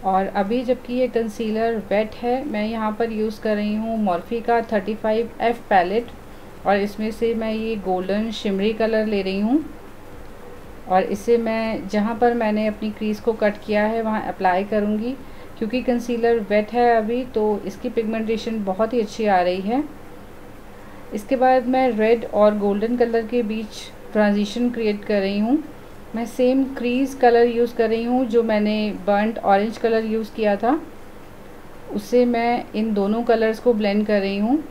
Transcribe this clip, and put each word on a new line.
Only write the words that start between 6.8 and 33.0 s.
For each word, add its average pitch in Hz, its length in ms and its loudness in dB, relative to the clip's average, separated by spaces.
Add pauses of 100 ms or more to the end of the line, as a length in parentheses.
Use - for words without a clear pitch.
से 226 220 0
मैं 220 180 -2
ये 220 260 -2
golden 190 540 -2
shimmery 202 420 0
color 220 320 0
ले 202 160 0
रही 190 180 -2
हूँ 262 240 2 (1200)
और 185 160 4
इसे 233 340 0
मैं 226 500 -2
जहाँ 208 300 0
पर 240 160 4
मैंने 214 320 0
अपनी 214 240 -4
crease 214 300 -4
को 233 140 0
cut 208 300 -2
किया 208 220 0
है 226 160 -2
वहाँ 220 260 -2
apply 185 360 2
करूँगी। 214 520 0 (420)
क्योंकि 233 240 -2
concealer 233 580 2
wet 208 320 0
है 240 240 4
अभी, 233 280 0
तो 214 420 0
इसकी 208 240 -6
pigmentation 226 720 -2
बहुत 196 280 0
ही 247 80 2
अच्छी 214 260 -2
आ 190 160 6
रही 180 180 2
है। 233 220 0 (1300)
इसके 214 220 -2
बाद 254 300 6
मैं 262 240 4
red 220 340 4
और 208 340 4
golden 208 380 0
color 226 300 2
के 240 160 0
बीच 220 380 -6 (320)
transition 208 580 2
create 214 340 -2
कर 208 160 2
रही 196 180 0
हूँ। 247 240 2 (520)
मैं 226 120 -2
same 262 380 2 (100)
crease 247 400 0
color 240 320 8
use 233 300 2
कर 226 120 4
रही 226 160 0
हूँ 254 220 2
जो 226 160 4
मैंने 214 320 2 (320)
burnt 208 340 2
orange 202 380 2
color 226 280 2
use 220 280 -4
किया 208 220 2
था, 240 240 2 (1120)
उसे 247 340 2
मैं 240 480 0
इन 220 200 0
दोनों 208 300 0